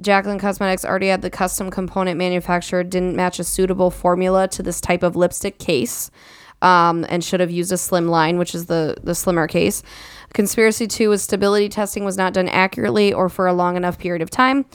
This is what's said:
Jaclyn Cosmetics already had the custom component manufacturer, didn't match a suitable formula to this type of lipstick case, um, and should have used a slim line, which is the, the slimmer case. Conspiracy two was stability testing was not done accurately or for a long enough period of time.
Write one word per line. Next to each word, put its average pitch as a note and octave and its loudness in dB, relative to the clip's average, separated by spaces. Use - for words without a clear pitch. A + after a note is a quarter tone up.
Jaclyn G3 2
Cosmetics F#3+ -2
already F#3+ 0
had F#3+ 0
the F3+ -6
custom F#3+ -4
component F#3 -2
manufacturer, F3+ -2
didn't F3+ -2
match F3+ 0
a F3+ -6
suitable F#3 2
formula F#3 2
to - -8
this F3 -6
type F3 0
of F3 0
lipstick F3 -2
case, - -2
um, E3+ 4
and E3+ -2
should F#3 -2
have F3 0
used F3 -2
a F3+ 0
slim E3+ 0
line, E3 2
which F3 -2
is E3+ -6
the, D#3+ -2
the F3 -2
slimmer E3+ 0
case. G3+ 2
Conspiracy A3 2
two A3 0
was G3+ 2
stability G3+ 2
testing G3+ -4
was G3 -4
not F#3+ 0
done F#3 0
accurately G3+ 2
or F#3 0
for F#3 0
a F3+ 2
long F3+ 0
enough F3+ -2
period F3 -4
of E3 -6
time. C4 2